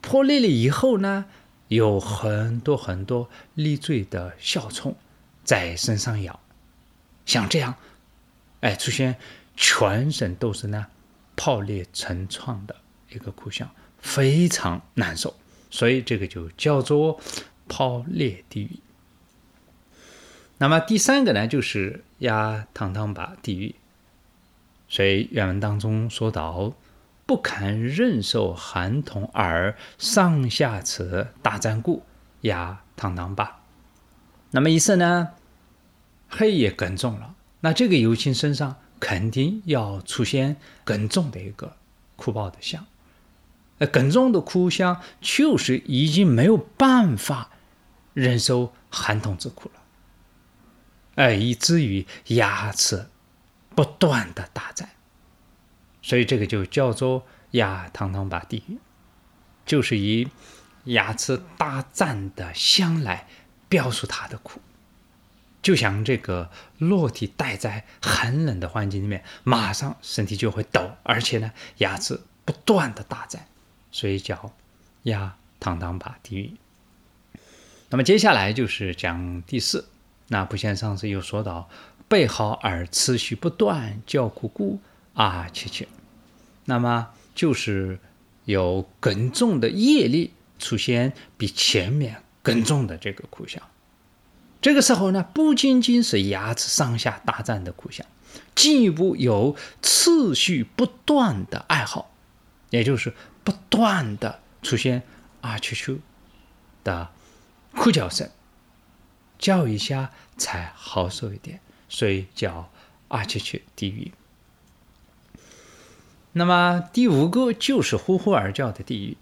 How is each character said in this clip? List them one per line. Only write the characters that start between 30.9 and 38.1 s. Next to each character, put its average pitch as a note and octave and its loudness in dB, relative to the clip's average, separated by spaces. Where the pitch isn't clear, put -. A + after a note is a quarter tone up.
大 G#2 0
战 A2 -2
故， - -2
压 F#2 -4
汤 G2 -4
汤 F2+ -6
吧。” - -6
那 - 2
么 D#3 4
意 D#3+ 6
思 G3 4
呢， F3 2
黑 G#3+ 2
夜 A#2+ 4
更 F#2 -6
重 A2 -4
了， A2 -16
那 D#3+ 2
这 A#3+ 4
个 F3 6
尤 A2+ 4